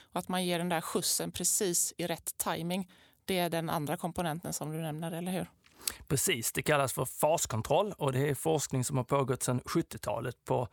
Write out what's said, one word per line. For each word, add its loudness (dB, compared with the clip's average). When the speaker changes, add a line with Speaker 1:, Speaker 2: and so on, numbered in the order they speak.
Speaker 1:
och -2
att -4
man 0
ger 2
den 0
där 4
skjutsen 0
precis 2
i 0
rätt -6
timing, -2
det 2
är 2
den -2
andra 0
komponenten -4
som -4
du -4
nämner, -6
eller -4
hur? -4
Speaker 2:
Precis, 0
det -2
kallas 4
för 0
faskontroll 2
och 0
det 2
är 0
forskning 0
som -2
har 2
pågått 0
sedan 0
sjuttiotalet -4
på 2